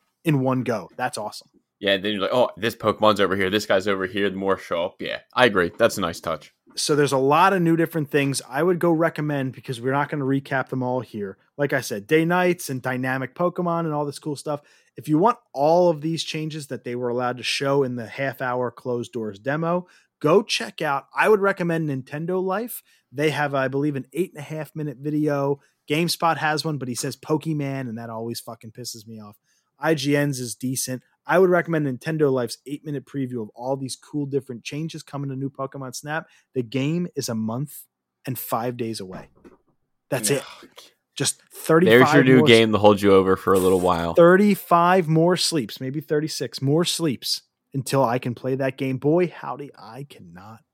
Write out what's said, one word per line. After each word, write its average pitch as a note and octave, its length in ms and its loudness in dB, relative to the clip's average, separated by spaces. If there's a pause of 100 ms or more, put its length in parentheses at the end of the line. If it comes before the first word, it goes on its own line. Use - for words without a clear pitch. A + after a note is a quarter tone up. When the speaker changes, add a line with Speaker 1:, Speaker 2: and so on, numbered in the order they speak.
(220)
Speaker 1:
in D3+ 180 2
one B2+ 220 0
go. A2 340 -4
That's B2 220 -6
awesome. - 300 -12 (320)
Speaker 2:
Yeah, G2 160 2
then G2 160 -4
you're G2 100 -4
like, G2 120 -2
"Oh, B2 220 2
this A2 200 -4
Pokemon's G#2+ 440 2
over F#2+ 160 2
here. F#2+ 140 0
This G#2 160 0
guy's G2 220 2
over F#2+ 180 -2
here." G2 240 -2
The F#2 60 -8
more F#2+ 200 0
show E2+ 280 -4
up. F#2+ 160 -8
Yeah, A#1 200 -8 (140)
I B2 120 6
agree. F#2 300 2
That's A#2 220 2
a - 20 -6
nice E2+ 200 -4
touch. - 320 -8 (220)
Speaker 1:
So - 200 -2
there's C#3+ 180 2
a C#3 60 0
lot D#3 360 4
of F3+ 80 0
new E3 120 4
different D#3+ 360 -2
things C#3 360 0
I C3+ 160 -4
would F3+ 160 2
go F3 140 2
recommend D3+ 600 -2
because B2 280 -12
we're C3 120 -2
not C#3+ 180 -2
gonna D3 140 -6
recap C3+ 440 -2
them C3 140 -4
all B2+ 180 -4
here. G2+ 380 -10 (180)
Like C#3+ 160 -2
I F3 80 0
said, G#2 260 -8
day D#3+ 200 4
nights F3+ 420 0
and C3 140 -6
dynamic C3 520 -4
Pokemon F3 460 -2
and D#3+ 140 -4
all D3 100 -2
this C#3+ 140 -8
cool D3+ 180 -8
stuff. D3 240 -8 (340)
If C3 140 -14
you D3+ 80 4
want G#3+ 220 4 (160)
all E3 340 4
of D3+ 140 0
these E3 200 -4
changes D#3 440 -8
that B2+ 180 -10
they B2 100 -8
were B2 140 -4
allowed B2 300 -2
to A#2 40 -14
show C#3 400 0
in B2 140 -2
the A#2 100 -8
half C#3 360 -6
hour B2 280 -2
closed A#2+ 420 -6
doors G#2+ 260 -8
demo, E3 480 -2 (340)
go E3+ 220 4
check - 400 -6
out, C#3 320 -2
I E3 160 4
would G#3+ 100 6
recommend E3+ 480 0
Nintendo D3+ 540 -4
Life. G3 400 -6 (300)
They D3 180 0
have, D3 240 -2
I C3 140 0
believe, C#3 280 -2
an B2+ 160 -8
eight - 220 -4
and D3+ 60 -12
a - 20 -14
half D#3 320 -12
minute D3+ 240 -8
video. C#3+ 600 -2 (280)
GameSpot D#3+ 500 0
has D3+ 260 -2
one, D#3 120 -4
but C3 120 -8
he D3+ 60 -8
says C3+ 220 -6
Pokemon, C#3+ 720 -4
and A2+ 80 -10
that A#2 140 -12
always A2+ 300 -8
fucking A2+ 320 -16
pisses A#2 340 -16
me A2+ 140 -16
off. G#2 160 -20 (420)
I D#3 160 2
G C#3+ 220 0
N's C#3+ 240 0
is A#2+ 140 -8
decent. B2+ 480 -6 (260)
I D#3+ 100 4
would F#3+ 120 6
recommend E3 360 0
Nintendo C#3+ 460 0
Life's B2 340 -2
eight C#3+ 180 -12
minute C#3+ 200 -8
preview B2 380 -6
of G#2 80 -10
all B2+ 260 -6
these C3+ 200 -10
cool - 300 -8
different C3 380 -6
changes D#3 380 -10
coming C#3+ 260 -10
to C3 80 -8
new C3+ 140 -6
Pokemon C3+ 440 -10
Snap. D3+ 340 -8 (260)
The C3 80 -2
game C#3+ 540 -2
is C3+ 120 -6
a A#2+ 60 -4
month A2+ 500 -6 (420)
and B2 120 -6
five B2 380 -4
days A2+ 240 -6
away. F#2 280 -14 (800)
That's A2+ 220 -2
it. C#3 120 0 (200)
Speaker 2:
No. - 60 -20 (480)
Speaker 1:
Just - 340 -4
thirty-five D#3+ 480 4
Speaker 2:
There's D3 160 8
your C#3 100 8
new C3 140 8
Speaker 1:
more - 80 6
Speaker 2:
game A2+ 260 8
to G#2 60 2
hold G#2 240 8
you G2+ 100 6
over F#2+ 240 6
for - 180 0
a F#2+ 40 4
little F#2 220 4
while. E2+ 340 2
Speaker 1:
Thirty-five F3 960 6
more E3 280 4
sleeps, C#3+ 440 -4
maybe C3 200 -8
thirty-six D3+ 640 -6
more D3+ 220 2
sleeps - 580 -4 (320)
until C3+ 300 0
I A#2+ 140 0
can B2 160 -4
play C3 200 -4
that C3+ 240 -4
game. C3+ 200 -4
Boy, E3 300 2
howdy, C#3 480 -12
I A2+ 320 -18
cannot F#2 520 -20 (140)